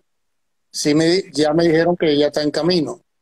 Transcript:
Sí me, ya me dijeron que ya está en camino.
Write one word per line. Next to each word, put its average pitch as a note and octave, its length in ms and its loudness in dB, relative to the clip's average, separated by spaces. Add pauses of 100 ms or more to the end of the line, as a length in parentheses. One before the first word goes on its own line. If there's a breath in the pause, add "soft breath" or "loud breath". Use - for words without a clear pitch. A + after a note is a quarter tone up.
(720)
Sí - 220 -2
me, E3 380 2
ya D3 220 0
me E3 100 2
dijeron E3+ 320 2
que D#3 220 0
ya D3 100 2
está D3+ 160 -4
en D3 80 -2
camino. D#3 500 -2 (200)